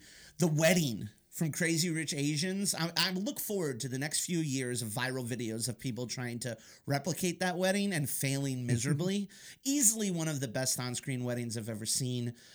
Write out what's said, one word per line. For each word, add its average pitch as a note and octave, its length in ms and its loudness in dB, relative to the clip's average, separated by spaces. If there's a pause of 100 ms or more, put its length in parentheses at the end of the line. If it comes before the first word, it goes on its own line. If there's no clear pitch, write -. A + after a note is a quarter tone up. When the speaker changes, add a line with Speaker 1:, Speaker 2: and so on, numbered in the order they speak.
(380)
Speaker 1:
The F3 100 4
wedding D3+ 600 4 (200)
from D#3+ 220 -2
Crazy E3+ 380 2
Rich D#3+ 240 -2
Asians. D#3 600 0
I, E3+ 220 -2
I F3+ 160 4
look G3 300 -2
forward D#3 400 -2
to C#3 80 -4
the B2+ 100 -2
next D3+ 260 -2
few F3 140 2
years C3 420 0
of A2 60 -4
viral B2+ 400 -2
videos A2+ 400 -4
of G#2 100 -4
people B2 300 -4
trying A#2+ 320 -6
to A2+ 180 -6 (280)
replicate F3 560 0
that F3+ 160 0
wedding G3 340 2
and D3 180 0
failing C3+ 580 0
Speaker 2:
<laughs> - 0 -
Speaker 1:
miserably. D3+ 600 2 (380)
Easily A3 460 4
one D#3+ 180 0
of D3 100 -2
the C3+ 80 -2
best B2+ 320 0
on-screen B2 460 -4
weddings A#2+ 320 -2
I've A2 100 -6
ever A2+ 180 -6
seen. B2 480 -2 (220)